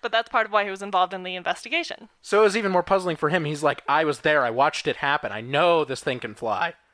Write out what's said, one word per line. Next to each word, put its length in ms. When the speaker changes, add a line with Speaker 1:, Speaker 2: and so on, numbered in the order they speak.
Speaker 1:
But 100
that's 180
part 160
of 60
why 120
he 60
was 100
involved 320
in 120
the 120
investigation. 720
Speaker 2:
So 180
it 40
was 120
even 160
more 100
puzzling 340
for 120
him. 160
He's 180
like, 240
"I 180
was 160
there. 260
I 20
watched 380
it 100
happen. 340
I 120
know 420
this 160
thing 200
can 140
fly." 380